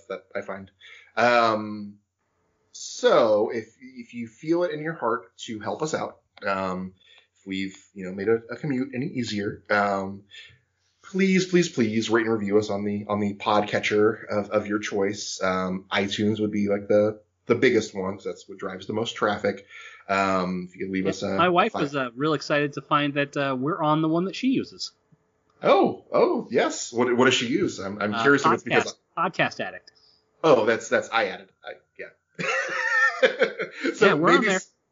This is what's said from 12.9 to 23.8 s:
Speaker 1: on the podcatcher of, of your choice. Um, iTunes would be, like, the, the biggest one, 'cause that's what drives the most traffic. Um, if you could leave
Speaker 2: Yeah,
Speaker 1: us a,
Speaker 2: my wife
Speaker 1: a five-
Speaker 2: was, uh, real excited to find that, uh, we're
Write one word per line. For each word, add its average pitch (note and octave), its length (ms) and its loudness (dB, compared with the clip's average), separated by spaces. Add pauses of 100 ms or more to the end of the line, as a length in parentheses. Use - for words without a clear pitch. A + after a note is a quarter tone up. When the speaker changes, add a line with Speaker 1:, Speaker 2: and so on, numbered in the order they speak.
Speaker 1:
on G#2 120 -2
the G2+ 160 0
podcatcher G#2+ 920 0
of, G#2 220 -2
of G#2 160 0
your G#2 120 -2
choice. G2+ 640 -4
Um, F#2 480 -2
iTunes G#2 480 0
would G#2+ 120 -2
be, G#2 180 -2
like, G2+ 180 -2
the, G#2+ 320 2 (260)
the A#2+ 100 2
biggest A#2 400 2
one, G2 200 -4
'cause - 100 -16
that's - 240 -10
what F#2+ 80 -16
drives F#2+ 300 -10
the A2 60 -6
most A2 220 -4
traffic. G2+ 500 -2 (440)
Um, F#2 600 0
if - 60 -20
you G2+ 100 -8
could F#2+ 80 -6
leave F#2+ 120 0
Speaker 2:
Yeah, F#2+ 60 0
Speaker 1:
us - 120 -8
a, G2 120 -2
Speaker 2:
my F3 140 4
wife F#3 260 2
Speaker 1:
a G3 40 -4
five- - 40 -4
Speaker 2:
was, C#3+ 120 -4
uh, C3 200 -2
real D3+ 180 0
excited D3 400 -2
to C#3+ 80 -8
find D3 340 0
that, C#3+ 220 -2
uh, C#3 200 -2
we're C3+ 240 -4